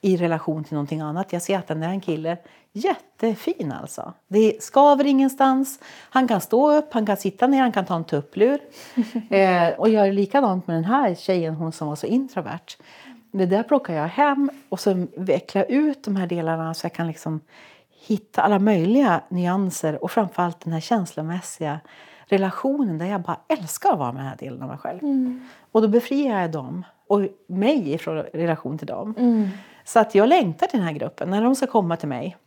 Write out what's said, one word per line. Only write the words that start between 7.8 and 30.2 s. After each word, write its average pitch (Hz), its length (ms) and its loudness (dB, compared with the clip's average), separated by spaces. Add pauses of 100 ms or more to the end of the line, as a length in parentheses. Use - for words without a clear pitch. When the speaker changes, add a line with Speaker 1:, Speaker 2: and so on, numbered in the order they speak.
Speaker 1:
ta 185 100 -2
en 165 80 -2
tupplur. 196 560 0 (360)
Speaker 2:
<laughs> 226 380 -4
Speaker 1:
Eh, 180 460 4
och 214 100 4
gör 208 220 4
likadant 196 560 2
med 170 100 -2
den 165 60 0
här 220 320 2
tjejen, 165 400 -2
hon 160 160 -6
som 156 160 -8
var 147 80 -6
så - 120 -10
introvert. 196 680 -4 (540)
Det 190 140 0
där 190 180 2
plockar 262 300 0
jag 156 140 -2
hem 277 440 0 (180)
och 185 100 -6
så 185 260 0 (120)
vecklar 185 440 -2
jag - 100 0
ut 285 320 0
de 202 120 -2
här 185 120 -2
delarna 165 460 -4
så - 120 -10
jag 170 80 -6
kan 165 140 -4
liksom 156 340 -6 (680)
hitta - 340 -4
alla 202 180 2
möjliga 202 680 2
nyanser 180 720 -2
och 175 80 -6
framförallt 180 480 -2
den 160 140 -8
här 160 60 -2
känslomässiga 165 1000 -6 (460)
relationen 196 720 0
där 165 80 -4
jag 190 160 -4
bara 170 160 -6 (100)
älskar 285 460 -2
att 180 60 -2
vara 123 120 -2
med 135 100 -10
den 135 80 -8
här - 80 -14
delen 131 240 -12
av 131 80 -10
mig 135 80 -12
själv. 180 260 -10
Speaker 2:
Mm. 254 440 -2 (240)
Speaker 1:
Och 220 100 4
då 220 60 2
befriar 240 540 0
jag 170 100 -2
dem 160 320 -8 (240)
och 202 140 2 (260)
mig 190 460 0
ifrån 160 240 -6
relation 156 600 -4
till - 100 -12
dem. 220 300 -8
Speaker 2:
Mm. 226 320 2 (360)
Speaker 1:
Så - 140 2
att 214 160 2
jag 208 140 6